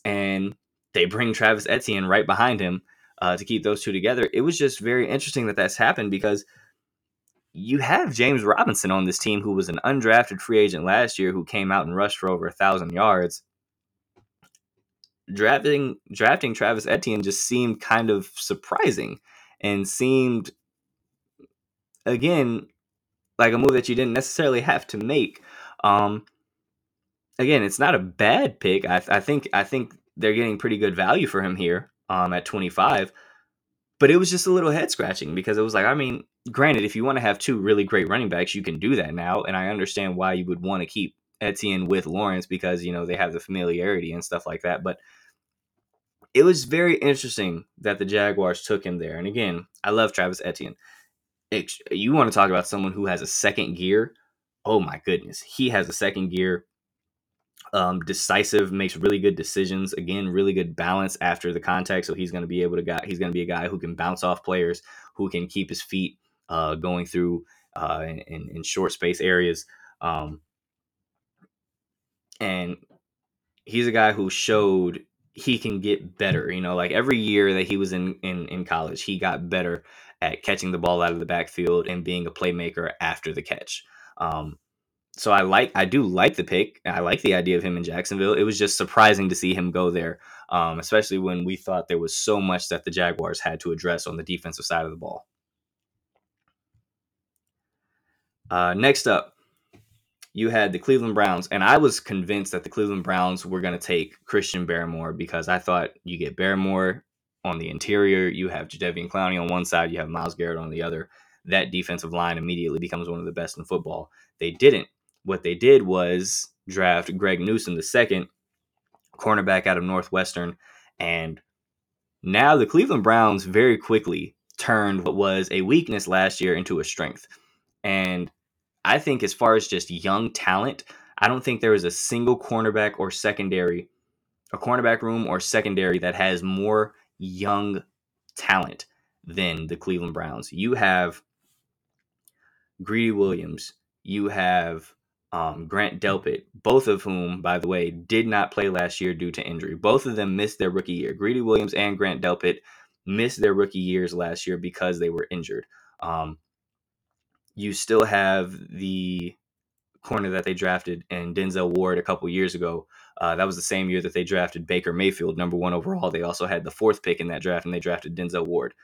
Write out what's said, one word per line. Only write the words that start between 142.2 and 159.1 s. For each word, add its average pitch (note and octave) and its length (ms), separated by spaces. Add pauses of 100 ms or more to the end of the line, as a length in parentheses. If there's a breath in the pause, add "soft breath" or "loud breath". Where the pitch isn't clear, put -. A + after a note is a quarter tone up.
Greedy A2+ 300
Williams, F2 640 (300)
you G2+ 260
have, F2+ 640 (400)
um, E2 340
Grant G2 320
Delpit, G2 440 (100)
both B2+ 340
of G2+ 140
whom, F2+ 400
by F2 160
the E2+ 100
way, F2 220
did A2 380
not G#2 240
play G2+ 180
last F2+ 320
year F2+ 120
due E2+ 180
to - 100
injury. E2 340
Both G#2+ 300
of A#2+ 100
them G2 220
missed G#2 220
their F#2 100
rookie F2+ 240
year. - 200
Greedy A2+ 280
Williams G#2+ 320
and G2+ 240
Grant F#2+ 240
Delpit F2+ 380 (460 soft breath)
missed G#2+ 360
their G#2 120
rookie G2 260
years F#2 340
last F2 340
year F2+ 100
because F2+ 420
they E2+ 100
were E2+ 200
injured. - 360 (340 soft breath)
Um, D#2+ 380 (1200)
you G2+ 180
still A2+ 320
have G2 500 (140)
the F2+ 640 (680)